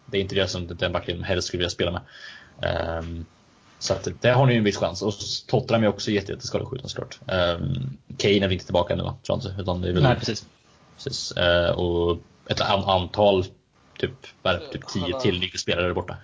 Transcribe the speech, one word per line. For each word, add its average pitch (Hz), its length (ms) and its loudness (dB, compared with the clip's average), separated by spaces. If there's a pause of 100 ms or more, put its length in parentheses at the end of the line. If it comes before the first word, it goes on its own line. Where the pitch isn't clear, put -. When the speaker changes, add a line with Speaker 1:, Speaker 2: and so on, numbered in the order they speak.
Speaker 1:
det 101 120 -2
är - 40 2
inte 95 120 -4
det 95 140 2
som 90 180 -4
den 87 260 -4
backlinjen 87 320 -4
helst 90 240 0
skulle 90 100 -4
vilja 87 120 0
spela 87 200 -2
med. 90 100 -4 (640)
Ehm, 82 640 -4 (540)
så - 160 -2
att - 140 -4 (120)
det 120 100 4
har 131 160 6
ni 123 60 6
ju 117 60 4
en 107 60 2
viss 101 120 2
chans. 87 260 -2
Och 104 120 0 (340)
Tottenham 113 360 2
är 104 40 6
också 101 220 -2
jätte-, 101 220 0
jätteskadeskjutna, - 560 -6
såklart. - 300 -10 (100)
Ehm, 87 680 0 (220)
Kane 101 180 4
är 98 40 6
väl 95 120 2
inte 90 120 -4
tillbaka 87 300 2
ännu, 87 80 -2
va? 90 200 -4
Tror 92 220 0
jag 92 80 -6
inte, 95 100 -8
utan 90 180 -2
det 90 80 -2
är 90 40 0
väl 87 100 4
Speaker 2:
Nej, 127 140 6
precis. - 300 -6 (500)
Speaker 1:
Precis. - 360 -8
Eh, 87 380 4
och 87 480 2 (280)
ett - 140 -2
an-, 98 240 2
antal, 95 600 4 (540)
typ, - 120 -2 (320)
vad 92 120 2
är - 60 -2
det, - 120 -14
typ - 160 -10
tio - 140 -4
Speaker 3:
Han - 100 -4
har 131 80 -4
Speaker 1:
till 92 200 0
nya 92 160 -4
spelare 90 300 -2
där 87 80 0
borta. 90 300 -6